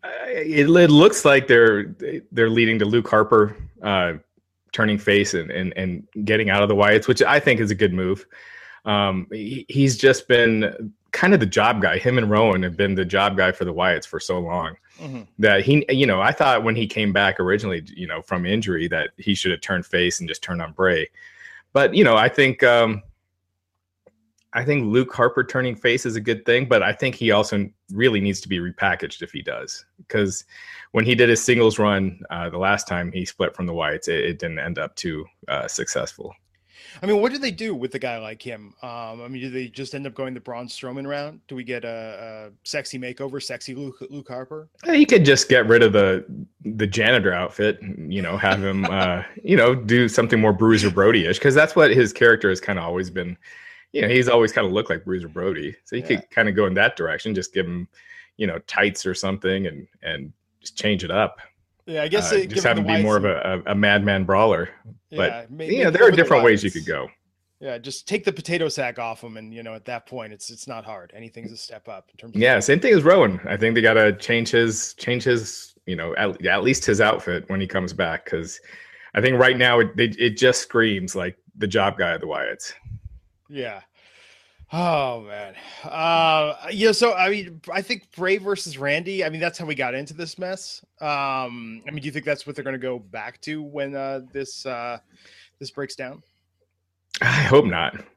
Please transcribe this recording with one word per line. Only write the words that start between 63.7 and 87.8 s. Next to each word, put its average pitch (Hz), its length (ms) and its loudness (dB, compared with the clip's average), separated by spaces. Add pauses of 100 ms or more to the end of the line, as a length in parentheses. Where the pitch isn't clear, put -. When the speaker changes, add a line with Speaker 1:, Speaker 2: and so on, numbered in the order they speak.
Speaker 1:
a 101 40 -2
madman 101 480 2
brawler. 95 460 2 (400)
But, - 80 -12
Speaker 2:
Yeah, - 320 -4
may-, - 160 -12
Speaker 1:
you 160 60 -4
know, 233 60 0
Speaker 2:
maybe - 0 -
Speaker 1:
there 247 100 2
are 160 40 2
Speaker 2:
give 180 140 4
him 202 60 10
the 165 40 2
Speaker 1:
different 127 300 4
ways 107 180 6
you 98 60 -2
Speaker 2:
Wyatts. - 40 -8
Speaker 1:
could 80 120 -10
go. 71 240 -8 (500)
Speaker 2:
Yeah, 131 200 -10
just 131 280 -16
take 202 160 -6
the 196 80 -2
potato 165 380 -6
sack 123 280 -8
off 113 240 -10
him, 113 140 -18
and, 110 180 -18
you 117 80 -18
know, 113 120 -16
at 107 120 -20
that 120 200 -12
point, 113 260 -16
it's, - 200 -18
it's - 160 -20
not 113 180 -14
hard. 95 280 -18
Anything's 113 380 -18
a 113 60 -20
step - 320 -20
up 98 220 -20
in - 60 -20
terms 113 180 -18
of 107 60 -2
Speaker 1:
Yeah, 123 180 6
same 139 200 2
thing 247 140 4
as 160 100 4
Rowan. 147 420 4
I 101 120 -4
think 113 180 0
they 117 60 4
gotta 110 320 6
change 113 380 -2
his, 117 420 0
change 123 300 -6
his, 120 500 -4 (120)
you 90 120 -6
know, 82 180 -6
at, 98 300 -4
at 95 180 0
least 131 220 -2
his 110 160 2
outfit 92 480 -2
when 98 100 -4
he 95 80 -6
comes 90 260 -6
back, 85 320 -4
'cause 82 360 -10 (540)
I 104 40 0
think 127 180 2
right 127 200 6
now 120 220 4
it, 117 100 2 (100)
it, 117 200 0
it 113 180 0
just 127 240 2
screams 104 540 -2
like 92 200 -6 (220)
the 107 100 -4
job 98 300 0
guy 87 140 -2
of 80 100 -4
the 87 60 -10
Wyatts. 69 460 -8 (760)
Speaker 2:
Yeah. 120 320 -12 (920)
Oh, 143 540 -4
man. 101 260 -14 (300)
Uh, 160 720 0 (160)
yeah, 214 220 2
so, 233 200 2
I 185 160 0
mean, 180 300 -8 (140)
I 196 80 -4